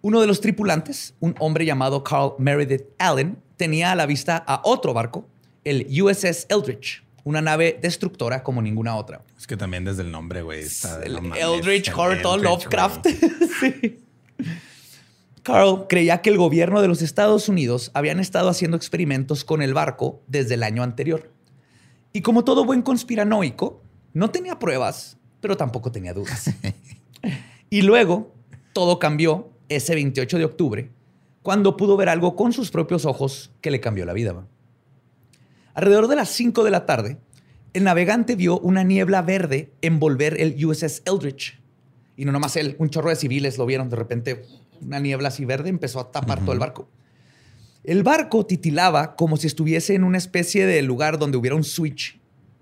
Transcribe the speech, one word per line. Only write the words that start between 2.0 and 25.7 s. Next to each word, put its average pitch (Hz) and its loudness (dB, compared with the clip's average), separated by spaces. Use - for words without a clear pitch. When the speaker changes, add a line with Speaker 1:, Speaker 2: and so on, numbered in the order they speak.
Speaker 1:
Carl 139 0
Meredith 135 0
Allen, 170 0
tenía 165 0
a 185 2
la 160 2
vista 147 -2
a 143 -4
otro 226 2
barco, 117 -4
el 139 -2
U 196 6
S 196 0
S 165 -4
Eldridge, - -4
una 151 -2
nave 160 2
destructora 135 -4
como 123 -2
ninguna 110 -4
otra. 101 -12
Speaker 2:
Es - -20
que 113 -8
también 92 -6
desde 95 -4
el 85 -8
nombre, 85 -10
güey, 80 -10
está 80 -8
de 78 -8
Speaker 1:
El - -8
Speaker 2:
no 85 -8
mames, - -6
Speaker 1:
Eldridge, 175 0
Speaker 2:
el 185 -4
Speaker 1:
horror, 180 0
todo 180 2
Speaker 2:
Eldridge, 196 2
Speaker 1:
Lovecraft. 185 0
Speaker 2:
güey. - 2
Speaker 1:
<laughs> - -6
Sí. 254 -2
Carl 190 4
creía 170 4
que 214 4
el 208 6
gobierno 175 4
de 196 6
los 170 2
Estados 208 2
Unidos 123 0
habían 147 -2
estado 185 0
haciendo 170 -2
experimentos 143 -2
con 156 -2
el 131 -2
barco 143 -4
desde 127 -2
el 117 -2
año 110 -2
anterior. 131 -4
Y 208 -6
como 233 4
todo 254 4
buen 247 2
conspiranoico, 214 -2
no 190 0
tenía 359 -6
pruebas, 131 -4
pero 196 -2
tampoco 120 -4